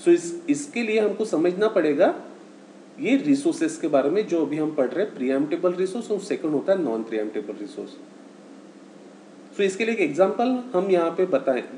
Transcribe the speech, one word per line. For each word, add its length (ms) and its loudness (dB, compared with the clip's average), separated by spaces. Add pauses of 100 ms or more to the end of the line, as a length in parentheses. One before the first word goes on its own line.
So 40 6
इस, 400 2
इसके 340 -2
लिए 180 2
हमको 240 0
समझना 440 2
पड़ेगा 460 4 (880)
ये 160 2
resources 600 0
के 120 -4
बारे 220 4
में 160 2
जो 200 2
अभी 100 -4
हम 180 -2
पढ़ 140 2
रहे 160 -2
हैं, 100 -8
preemptable 580 0
resource 380 -4
और 80 0
सेकंड 340 -4
होता 200 0
है 100 2
नॉन 200 -2
प्रीएम्प्टेबल 580 -6
resource। 300 -10 (1700)
So 40 -8
इसके 240 0
लिए 100 0
एक 60 -4
एग्जांपल 600 2 (120)
हम 160 2
यहाँ 200 4
पे 160 0
बताएं, 380 0 (140)